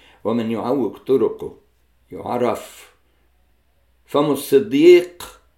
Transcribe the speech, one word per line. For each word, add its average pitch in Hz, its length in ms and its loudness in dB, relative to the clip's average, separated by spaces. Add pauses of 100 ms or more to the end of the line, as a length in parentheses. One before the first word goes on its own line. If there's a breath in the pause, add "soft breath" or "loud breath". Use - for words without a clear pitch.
(240 soft breath)
ومن 113 280 -4
يعوج 113 440 -4
طرقه - 640 -2 (540)
يعرف. 107 840 -6 (1080)
فم 147 260 -2
الصديق 143 1120 2 (160)